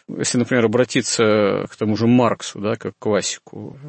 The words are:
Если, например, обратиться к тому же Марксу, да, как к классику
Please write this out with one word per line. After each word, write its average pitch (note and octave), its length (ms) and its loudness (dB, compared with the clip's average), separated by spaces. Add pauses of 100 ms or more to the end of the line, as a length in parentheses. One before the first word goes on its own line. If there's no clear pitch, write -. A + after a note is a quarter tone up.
Если, - 300 -4
например, A#2+ 300 2
обратиться G#2+ 1040 2
к - 60 -20
тому G#2+ 200 -2
же A#2 100 0
Марксу, A#2+ 540 2
да, G#2+ 160 -4
как G2 180 -10
к - 40 -20
классику - 800 -6 (100)